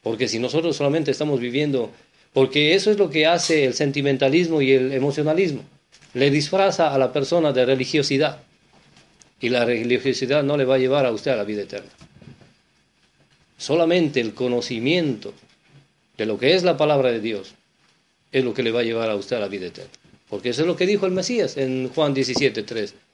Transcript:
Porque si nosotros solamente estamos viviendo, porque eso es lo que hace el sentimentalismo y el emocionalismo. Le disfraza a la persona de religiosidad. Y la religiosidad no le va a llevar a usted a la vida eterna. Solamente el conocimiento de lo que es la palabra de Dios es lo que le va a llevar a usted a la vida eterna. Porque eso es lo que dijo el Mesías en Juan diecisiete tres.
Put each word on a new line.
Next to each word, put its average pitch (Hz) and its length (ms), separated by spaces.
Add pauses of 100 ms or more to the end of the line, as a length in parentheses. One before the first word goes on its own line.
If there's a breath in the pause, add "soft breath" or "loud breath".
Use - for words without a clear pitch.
Porque 113 260
si 113 120
nosotros 147 360
solamente 143 360
estamos 143 280
viviendo, 123 520 (420 soft breath)
porque 147 420
eso 196 160
es 202 60
lo 190 120
que 151 160
hace 165 400
el 123 80
sentimentalismo 143 880
y 131 100
el 131 220
emocionalismo. 147 720 (500)
Le 135 160
disfraza 165 640
a 135 40
la 127 140
persona 151 400
de 127 140
religiosidad. 135 760 (1000)
Y 117 100
la 120 160
religiosidad 123 760
no 143 120
le 135 100
va 135 100
a 131 40
llevar 131 260
a 120 60
usted 113 200
a 123 40
la 104 80
vida 104 200
eterna. 95 260 (1700)
Solamente 165 640
el 110 140
conocimiento 123 1000 (840)
de 110 80
lo 107 140
que 143 160
es 180 80
la 156 140
palabra 139 340
de 113 80
Dios 104 340 (800)
es 131 120
lo 117 100
que 127 100
le 113 80
va 120 80
a 120 40
llevar 113 260
a 107 60
usted 101 200
a 110 60
la 101 60
vida 92 200
eterna. - 240 (380)
Porque 107 200
eso 120 120
es 165 60
lo 175 80
que 180 120
dijo 196 180
el 185 60
Mesías 185 460
en 131 320
Juan 147 240
diecisiete 123 500
tres. 107 320 (180)